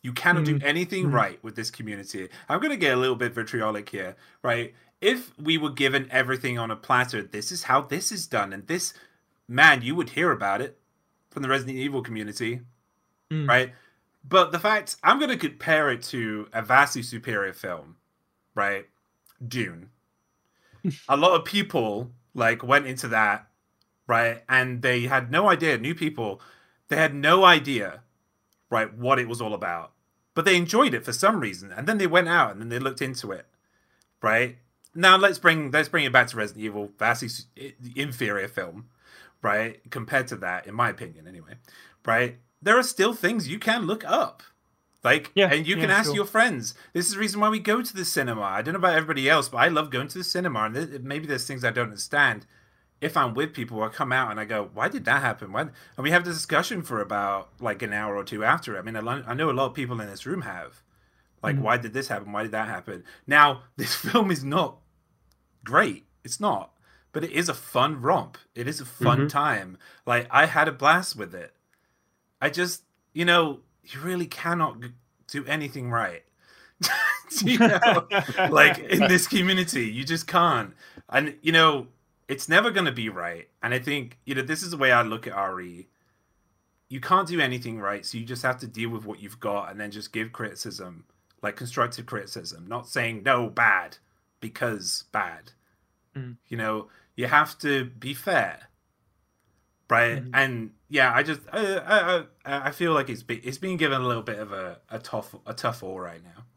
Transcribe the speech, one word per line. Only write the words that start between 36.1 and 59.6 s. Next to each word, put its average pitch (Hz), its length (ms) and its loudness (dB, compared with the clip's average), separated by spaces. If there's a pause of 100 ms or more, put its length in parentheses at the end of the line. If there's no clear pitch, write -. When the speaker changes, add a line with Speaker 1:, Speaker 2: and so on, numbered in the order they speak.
Speaker 1:
back 123 160 6
to 117 80 -10
Resident 107 280 -6
Evil, 104 340 -6
vastly 117 300 0
su-, - 160 -12 (140)
i-, 135 160 -16 (200)
inferior 117 540 -4
film, 95 380 -10 (560)
right? 110 380 -2 (100)
Compared 127 380 -2
to 117 80 -10
that, 90 300 -6
in 101 80 -14
my 117 140 0
opinion, 82 400 -12
anyway, 87 260 -20 (500)
right? 120 340 2 (240)
There 208 160 8
are 254 40 6
still 233 320 2
things 190 340 -2
you 147 100 -6
can 220 280 0
look 220 180 -4
up, - 380 0 (600)
like, 147 320 2
Speaker 2:
Yeah, 196 180 6
Speaker 1:
and 156 140 2
you 190 100 0
Speaker 2:
yeah, 160 60 0
Speaker 1:
can 170 80 2
ask 202 180 4
Speaker 2:
sure. 147 80 0
Speaker 1:
your - 100 0
friends. 214 480 0 (180)
This 170 140 -2
is 208 80 -2
the 196 40 -8
reason 208 220 -2
why 214 80 6
we 220 100 0
go 214 220 2
to 240 160 -8
the 185 80 -6
cinema. 123 380 -2
I 98 180 -2
don't 143 140 -4
know 190 40 -4
about 175 180 4
everybody 151 340 2
else, 147 180 6
but 131 100 -6
I 139 100 6
love 156 220 0
going 127 180 -4
to 185 100 -10
the 185 60 -8
cinema, 165 400 -2
and 110 100 -4
th-, 139 260 -6
maybe 143 260 -8
there's 135 200 -4
things 127 180 -8
I 117 60 2
don't 120 180 0
understand. 113 560 0 (560)
If - 160 -2
I'm 131 160 2
with 147 220 -2
people, 113 280 -6
I 110 60 -2
come 127 240 -4
out 127 180 0
and 104 80 -6
I 107 60 -6
go, 104 300 -4
"Why 117 160 -2
did 269 160 -6
that 139 160 2
happen?" 107 320 -4
When, 147 140 -2 (280)
and 131 80 -8
we 147 60 2
have 175 160 4
the 175 80 -6
discussion 160 480 -2
for 117 180 -4
about, 101 480 -2 (120)
like, 107 200 -4
an 104 140 -6
hour 104 200 -4
or 101 100 -6
two 104 200 -6
after. 127 340 0
I 92 40 -10
mean, 110 120 -10
I 110 60 -6
lo-, 123 260 -6
I 113 60 -8
know 151 180 0
a - 20 0
lot 131 160 2